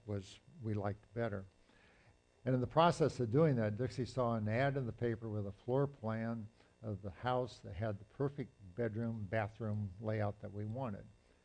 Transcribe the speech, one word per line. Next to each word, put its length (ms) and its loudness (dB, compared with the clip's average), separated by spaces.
was, 340 -6
we 100 -2
liked 400 -4
better. 320 -4
And 80 4
in 80 2
the 40 2
process 540 6
of 100 2
doing 260 6
that, 200 2
Dixie 300 -2
saw 300 2
an 120 0
ad 300 2
in 80 -2
the 60 -4
paper 360 -2
with 180 -2
a 60 -6
floor 340 2
plan 600 -4
of 200 -4
the 80 -8
house 540 -2
that 100 -10
had 240 -2
the 80 -18
perfect 440 -4
bedroom, 520 -2
bathroom 600 -2
layout 400 0
that 140 -10
we 100 -6
wanted. 400 -6